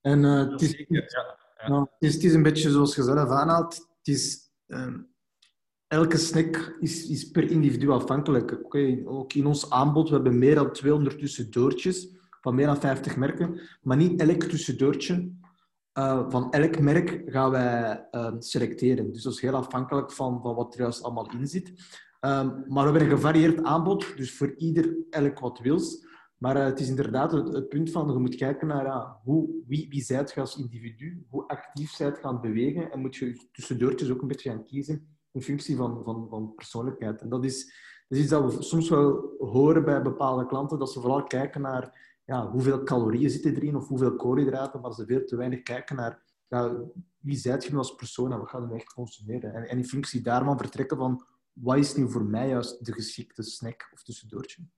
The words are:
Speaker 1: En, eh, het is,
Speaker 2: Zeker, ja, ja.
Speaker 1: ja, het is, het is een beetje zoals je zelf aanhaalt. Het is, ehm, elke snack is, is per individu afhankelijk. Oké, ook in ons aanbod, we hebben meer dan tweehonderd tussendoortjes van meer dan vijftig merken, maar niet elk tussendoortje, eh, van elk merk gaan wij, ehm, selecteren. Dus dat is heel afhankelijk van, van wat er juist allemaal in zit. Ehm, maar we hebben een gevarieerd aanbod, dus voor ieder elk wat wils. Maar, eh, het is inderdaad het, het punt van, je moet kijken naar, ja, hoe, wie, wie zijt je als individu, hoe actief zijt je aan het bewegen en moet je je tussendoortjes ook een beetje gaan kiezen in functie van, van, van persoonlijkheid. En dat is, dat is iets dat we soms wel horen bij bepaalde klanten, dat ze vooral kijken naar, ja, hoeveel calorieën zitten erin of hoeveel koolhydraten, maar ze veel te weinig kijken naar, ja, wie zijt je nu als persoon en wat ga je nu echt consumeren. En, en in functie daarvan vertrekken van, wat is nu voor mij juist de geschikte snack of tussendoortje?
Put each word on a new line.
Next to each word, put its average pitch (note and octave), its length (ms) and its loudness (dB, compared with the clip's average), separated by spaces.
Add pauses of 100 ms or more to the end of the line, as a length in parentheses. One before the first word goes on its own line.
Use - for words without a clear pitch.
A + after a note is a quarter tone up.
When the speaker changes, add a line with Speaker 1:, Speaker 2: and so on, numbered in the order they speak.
Speaker 1:
En, C#3+ 240 6
eh, C#3 260 4
het C#3 120 -4
is, D#3 80 4
Speaker 2:
Zeker, D#3 260 -2
ja, - 60 2 (640)
ja. - 80 -
Speaker 1:
ja, C#3+ 60 4
het C#3 80 0 (100)
is, D3+ 160 4
het - 100 0
is E3 100 8
een D#3+ 80 8
beetje D3+ 280 4
zoals C#3+ 240 4
je C#3+ 80 0
zelf C3+ 280 4
aanhaalt. E3 440 2
Het - 400 -12
is, - 360 -4 (160)
ehm, - 320 -8 (880)
elke D#3+ 300 4
snack - 640 0
is, - 280 -4
is C3+ 220 -4
per - 200 2
individu C#3 400 4
afhankelijk. C3 600 2 (120)
Oké, C#3 400 0
ook C3+ 280 -8
in C#3+ 140 2
ons D3 240 0
aanbod, D3 380 4
we D3+ 60 4
hebben B2+ 240 4
meer C3+ 160 8
dan C#3+ 180 4
tweehonderd C#3+ 460 2
tussendoortjes C#3 920 0 (320)
van B2+ 140 0
meer C#3 120 4
dan C#3+ 140 2
vijftig - 360 -2
merken, D3+ 440 -2 (220)
maar C3 140 2
niet E3 240 4
elk E3+ 220 4
tussendoortje, D3 920 0 (600)
eh, C3+ 380 0
van B2+ 220 -2
elk D#3 280 4
merk D#3+ 460 2
gaan C3+ 240 2
wij, A#2+ 600 0
ehm, A#2 300 -6
selecteren. B2 720 0
Dus - 100 -12
dat B2+ 100 -4
is - 80 -10
heel C3 140 0
afhankelijk C3 580 -4
van, B2 300 -4
van A#2+ 120 -4
wat A#2+ 200 -6
er A#2+ 60 -10
juist A#2 220 -2
allemaal A#2 280 -8
in B2 160 -6
zit. F3 260 -8 (480)
Ehm, C3+ 260 0
maar C3+ 380 0
we D3+ 60 6
hebben D#3 120 6
een C#3 140 6
gevarieerd D#3+ 480 6
aanbod, E3+ 520 0
dus C3 200 -8
voor C#3+ 200 -2
ieder E3 400 2 (140)
elk C#3+ 280 0
wat B2 200 -6
wils. C#3+ 480 0 (300)
Maar, C3 200 0
eh, C#3 80 4
het C3 160 0
is B2+ 80 -2
inderdaad C3 440 0
het, D3 200 0
het C#3 160 -4
punt D#3+ 220 -2
van, D3 220 0
je B2+ 60 0
moet B2+ 160 0
kijken C3+ 320 -2
naar, C#3+ 180 -2
ja, C3 380 -6
hoe, D3 260 2 (180)
wie, D3 220 -4
wie C#3 140 -4
zijt C3+ 300 -2
je C#3+ 80 -6
als C3 160 -6
individu, A#2+ 720 -12
hoe C3 180 -8
actief D3 420 -10
zijt C#3+ 260 -4
je - 60 -16
aan C3+ 100 -6
het A#2 100 -6
bewegen C3+ 500 -2
en C3+ 80 -8
moet C3 160 -6
je C3 100 -4
je B2 260 -10
tussendoortjes B2+ 580 -2
ook B2+ 120 -2
een C#3 60 -6
beetje B2+ 220 -6
gaan A2 140 -10
kiezen C#3+ 520 -8 (160)
in C3 100 -8
functie C#3+ 340 -4
van, A#2 280 -4
van, A2+ 260 -6
van A2 240 -8
persoonlijkheid. A#2 680 -8
En A2+ 80 -12
dat B2+ 160 -2
is, C3 200 -6 (440)
dat C3+ 100 -2
is D3+ 60 4
iets D3 60 0
dat C#3+ 240 4
we - 80 -6
soms E3 260 0
wel C#3+ 500 4
horen C#3 460 4
bij C#3 180 2
bepaalde C3 440 -2
klanten, C#3 320 -4
dat C3+ 140 -6
ze C3 80 -10
vooral C3 240 0
kijken C#3+ 360 -4
naar, C3 520 -8 (140)
ja, A#2 240 -4
hoeveel C3 320 2
calorieën A#2+ 480 0
zitten - 260 0
erin D3 200 -2
of A#2+ 120 -6
hoeveel B2+ 280 0
koolhydraten, C3 640 -2
maar A#2+ 120 -10
ze G#2+ 140 -12
veel B2+ 180 0
te B2 120 -6
weinig B2 260 -4
kijken B2 340 -8
naar, A#2 260 -8 (260)
ja, A#2+ 280 -2 (420)
wie C#3+ 180 -6
zijt B2+ 280 -2
je - 60 -8
nu D3 80 -2
als B2 160 -4
persoon B2 380 -6
en A2+ 60 -6
wat G2+ 100 -10
ga C3 120 -12
je A#2+ 60 -8
nu A2+ 80 -8
echt - 200 -14
consumeren. A2+ 600 -12
En, A2+ 140 -10
en B2 100 -6
in B2 60 -2
functie B2+ 380 -6
daarvan B2 360 0
vertrekken - 380 -6
van, B2+ 280 -4 (280)
wat B2+ 240 0
is C#3+ 180 2
nu B2 160 0
voor A2+ 140 -2
mij A2+ 240 -2
juist A#2+ 360 -4
de A#2 80 -8
geschikte - 500 -10
snack - 500 -12
of - 100 -20
tussendoortje? - 600 -14 (160)